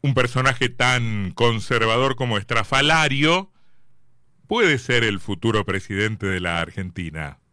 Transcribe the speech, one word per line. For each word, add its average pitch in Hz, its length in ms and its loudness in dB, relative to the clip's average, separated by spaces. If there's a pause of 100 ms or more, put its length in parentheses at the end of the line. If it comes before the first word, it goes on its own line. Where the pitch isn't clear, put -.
un 139 120 0
personaje 127 540 2
tan 113 640 0
conservador 117 840 2
como 120 220 -2
estrafalario, 147 1120 2 (960)
puede 196 320 2
ser 120 260 0
el 104 160 0
futuro 104 440 0
presidente 101 640 -4
de 92 140 -2
la 85 200 -2
Argentina. 80 800 -8 (140)